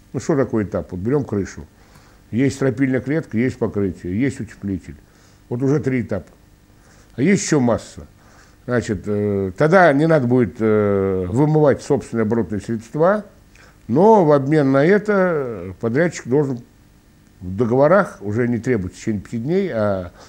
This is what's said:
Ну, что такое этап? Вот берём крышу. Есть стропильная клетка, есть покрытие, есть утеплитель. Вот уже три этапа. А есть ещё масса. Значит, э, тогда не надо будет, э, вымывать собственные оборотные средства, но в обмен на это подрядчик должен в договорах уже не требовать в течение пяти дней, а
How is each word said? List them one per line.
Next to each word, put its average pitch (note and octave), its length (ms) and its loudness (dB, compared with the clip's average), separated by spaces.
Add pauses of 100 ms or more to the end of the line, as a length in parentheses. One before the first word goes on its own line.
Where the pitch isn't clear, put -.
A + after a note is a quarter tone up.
(140)
Ну, C3 80 -6
что D#3+ 160 0
такое A#2 260 0
этап? F2 300 -6
Вот F2+ 80 -10
берём B2+ 240 -2
крышу. F2+ 420 -6 (640)
Есть B2 240 0
стропильная C3 460 0
клетка, C#3+ 360 -4
есть B2 200 0
покрытие, G2 600 -4
есть - 220 -2
утеплитель. G2 560 -10 (540)
Вот B2 140 -4
уже C#3 160 0
три C3 220 -2
этапа. G2 280 -8 (840)
А - 60 -4
есть F3+ 220 2
ещё D3+ 160 2
масса. G#2 480 -2 (580)
Значит, A2 420 -4
э, G2+ 500 -2
тогда E3 360 6
не D3 120 2
надо D#3 220 2
будет, B2 320 2
э, G2+ 680 2
вымывать D3 540 2
собственные A#2 400 -2
оборотные G#2+ 400 -2
средства, D#3+ 640 -2 (600)
но F#3+ 360 6
в D3+ 80 4
обмен C#3+ 400 2
на C3+ 140 4
это E3+ 920 0
подрядчик C3 480 -2
должен C3 320 0 (840)
в F#2 140 -8
договорах C#3 640 2
уже G#2 260 -2
не A#2+ 120 -2
требовать G2+ 340 -2
в - 40 -20
течение G#2+ 240 -4
пяти - 180 -10
дней, E3+ 340 -2
а G2 380 -2 (180)